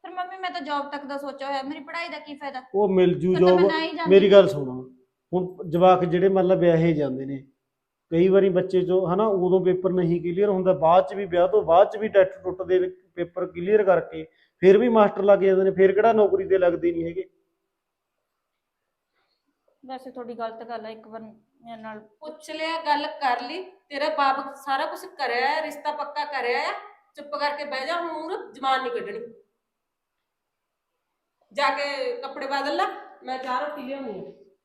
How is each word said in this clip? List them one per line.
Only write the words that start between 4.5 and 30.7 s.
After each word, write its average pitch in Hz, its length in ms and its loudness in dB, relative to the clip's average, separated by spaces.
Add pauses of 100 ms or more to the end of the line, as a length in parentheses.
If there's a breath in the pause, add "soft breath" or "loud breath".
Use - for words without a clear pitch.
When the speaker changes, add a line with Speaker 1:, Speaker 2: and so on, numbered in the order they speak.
Speaker 2:
ਹੁਣ 180 360 -6
ਜਵਾਕ 180 340 6
ਜਿਹੜੇ 180 240 2
ਮੰਨ 190 180 2
ਲਾ 190 80 4
ਵਿਆਹੇ 170 380 4
ਜਾਂਦੇ 135 320 -4
ਨੇ, 139 220 -10 (640)
ਕਈ 170 180 2
ਵਾਰੀ 196 200 6
ਬੱਚੇ 180 340 0
ਚੋਂ, 180 320 0
ਹਨਾ, 214 120 2
ਉਦੋਂ 185 380 2
ਪੇਪਰ 185 280 0
ਨਹੀਂ 175 280 0
ਕਲੀਅਰ 175 280 -2
ਹੁੰਦਾ, 185 240 0
ਬਾਅਦ 170 340 4
'ਚ 196 80 -12
ਵੀ, 202 100 -6
ਵਿਆਹ 175 240 0
ਤੋਂ 202 140 2
ਬਾਅਦ 180 280 4
'ਚ 220 60 -12
ਵੀ 214 120 -4
ਟੈਟ 190 340 2
ਟੁੱਟ 185 200 -8
ਦੇ 185 340 -2 (180)
ਪੇਪਰ 175 320 -8
ਕਲੀਅਰ 190 380 0
ਕਰਕੇ 165 420 0 (320)
ਫਿਰ 190 200 8
ਵੀ 240 100 4
ਮਾਸਟਰ 208 340 4
ਲੱਗ 202 160 6
ਜਾਂਦੇ 190 260 4
ਨੇ, 190 60 4
ਫਿਰ 190 220 4
ਕਿਹੜਾ 220 200 4
ਨੌਕਰੀ 190 360 2
ਤੇ 185 100 4
ਲੱਗਦੇ 175 340 2
ਨਹੀਂ 165 120 -6
ਹੈਗੇ। 170 200 -8 (2500)
Speaker 1:
ਵੈਸੇ 254 240 -14
ਤੁਹਾਡੀ 240 240 -14
ਗਲਤ 226 280 -10
ਗੱਲ 226 240 -12
ਆ, - 20 -12
ਇੱਕ 220 200 -18
ਵਾਰ 220 120 -18
ਮੇਰੇ 220 560 -20
ਨਾਲ 220 240 -16
Speaker 3:
ਪੁੱਛ 311 500 -20
ਲਿਆ, 320 320 -8
ਗੱਲ 294 240 -2
ਕਰ 262 340 -4
ਲਈ, 311 220 -12
ਤੇਰਾ 285 460 -8
ਬਾਪ 285 460 -2
ਸਾਰਾ 277 320 -4
ਕੁਛ 339 180 -12
ਕਰਿਆ 254 440 -4
ਹੈ, 311 140 -2
ਰਿਸ਼ਤਾ 294 300 -8
ਪੱਕਾ 294 320 -8
ਕਰਿਆ 247 340 -4
ਆ, 330 140 -4 (420)
ਚੁੱਪ 294 220 -12
ਕਰਕੇ 294 280 -4
ਬਹਿ 269 220 -8
ਜਾ, 339 140 -4
ਹੁਣ 262 120 -8
ਮੂਹਰੋਂ 320 400 -10
ਜ਼ਬਾਨ 262 300 -2
ਨਹੀਂ 240 100 -8
ਕੱਢਣੀ। 208 280 -10 (2250)